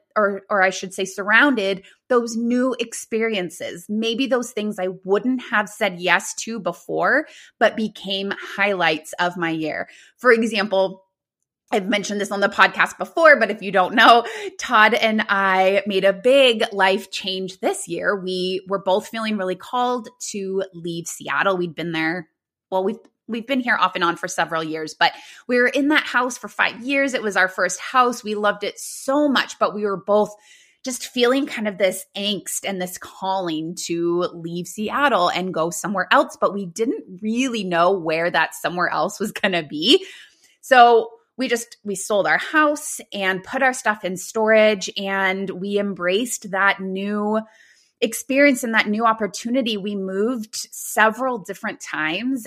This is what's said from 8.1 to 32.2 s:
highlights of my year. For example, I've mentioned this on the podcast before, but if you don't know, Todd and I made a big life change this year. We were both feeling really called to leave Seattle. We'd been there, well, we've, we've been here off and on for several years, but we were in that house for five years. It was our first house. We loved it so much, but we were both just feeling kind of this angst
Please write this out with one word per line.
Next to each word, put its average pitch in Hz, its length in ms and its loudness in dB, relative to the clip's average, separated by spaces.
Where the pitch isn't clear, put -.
highlights 180 760 -2
of 175 240 -2
my 170 120 -2
year. 156 380 -4
For 240 160 6
example, 202 720 0
I've 196 140 0
mentioned 208 320 -2
this 208 140 -4
on 202 80 -2
the 202 80 2
podcast 185 480 2
before, 294 420 6
but 220 100 2
if 214 120 -6
you 196 100 -6
don't 185 240 2
know, 233 300 8
Todd 220 340 4
and 220 360 0
I 196 580 2
made 190 160 0
a 196 80 6
big 247 640 4
life 196 380 2
change 190 500 -8
this - 260 -4
year. 175 260 -2
We 185 540 -4
were 190 160 -4
both 202 240 0
feeling 220 300 -4
really 185 180 -2
called 247 540 -4
to 190 420 -4
leave 170 340 -8
Seattle. - 480 -2
We'd 175 180 -4
been 165 200 -6
there, 160 340 -4
well, 185 140 0
we've, 220 160 -2
we've 226 200 -8
been 269 140 0
here 240 180 0
off 180 160 0
and 185 80 0
on 175 140 0
for 185 100 -8
several 165 380 -2
years, 156 300 -8
but - 180 2
we 247 120 2
were 247 100 4
in 277 180 0
that 294 160 4
house 247 340 -2
for - 120 -14
five - 320 -2
years. 277 320 0
It 247 100 -4
was 196 140 -2
our 185 100 4
first 185 320 -4
house. 247 420 2
We 214 140 -4
loved 208 300 0
it - 120 -8
so 294 520 0
much, 233 280 0
but 180 160 0
we 208 120 -4
were 202 100 0
both 208 400 0
just - 240 -8
feeling 254 380 2
kind 214 240 -6
of 190 80 -8
this 196 280 0
angst 202 500 -6